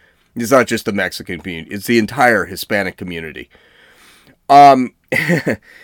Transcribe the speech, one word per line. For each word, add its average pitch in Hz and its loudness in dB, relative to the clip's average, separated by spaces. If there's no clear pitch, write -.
It's 117 -6
not 127 0
just 113 -6
the 107 -6
Mexican 92 -8
community, 85 -12
it's 101 -12
the 117 0
entire 113 0
Hispanic 98 -6
community. 82 -14
Um, 139 8
<laughs> 143 -2